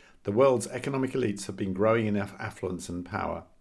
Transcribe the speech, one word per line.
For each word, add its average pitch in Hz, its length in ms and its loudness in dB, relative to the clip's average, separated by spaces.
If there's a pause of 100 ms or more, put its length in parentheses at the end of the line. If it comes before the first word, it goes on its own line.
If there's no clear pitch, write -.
(240)
the 104 80 -2
world's 123 360 6
economic 131 440 -2
elites 117 360 -2
have 95 100 -8
been 98 160 -2
growing 110 340 4
in 104 80 0
aff-, 101 240 -2
affluence 92 480 -6
and 87 180 -6
power. 85 380 -4 (180)